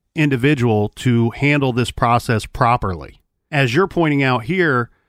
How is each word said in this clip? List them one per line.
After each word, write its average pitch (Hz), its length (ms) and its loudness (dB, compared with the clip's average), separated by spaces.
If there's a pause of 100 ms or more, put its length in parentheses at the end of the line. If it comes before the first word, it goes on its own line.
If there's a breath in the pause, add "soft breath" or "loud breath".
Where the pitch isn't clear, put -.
(140)
individual 123 760 0
to 117 400 0
handle 139 420 0
this 120 180 -2
process 117 540 0
properly. 107 800 -4 (280)
As 135 240 0
you're 180 140 2
pointing 151 340 0
out 127 220 0
here, 147 460 0 (180)